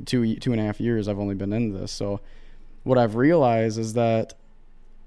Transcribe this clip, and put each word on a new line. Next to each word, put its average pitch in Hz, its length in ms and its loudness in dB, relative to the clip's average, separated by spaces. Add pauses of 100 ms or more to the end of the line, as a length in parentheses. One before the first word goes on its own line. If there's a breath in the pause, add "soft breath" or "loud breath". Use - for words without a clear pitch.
two, 117 300 0
two - 160 -4
and 113 100 0
a 107 40 0
half 104 160 -4
years 110 260 0
I've 101 140 -2
only 101 160 -2
been 98 160 -4
in 110 200 0
this. 95 200 -8
So 101 260 -4 (640 soft breath)
what 127 160 2
I've 113 160 2
realized 120 640 4
is 110 140 -4
that 113 420 2 (720)